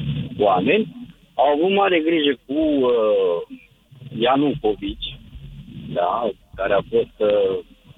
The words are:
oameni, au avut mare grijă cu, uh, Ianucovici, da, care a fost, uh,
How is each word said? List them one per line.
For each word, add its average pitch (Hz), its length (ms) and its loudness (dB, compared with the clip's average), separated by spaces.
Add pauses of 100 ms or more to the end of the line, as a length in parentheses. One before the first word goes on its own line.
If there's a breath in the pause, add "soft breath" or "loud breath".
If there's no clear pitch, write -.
(380)
oameni, 135 580 2 (380)
au 131 100 2
avut 147 300 4
mare 196 260 4
grijă 156 460 0
cu, 131 60 -10 (320)
uh, 123 60 4 (1300)
Ianucovici, 117 1000 -2 (760)
da, 98 380 -2 (240)
care 101 180 -4
a 95 180 2
fost, 117 280 -2
uh, 101 400 2 (400)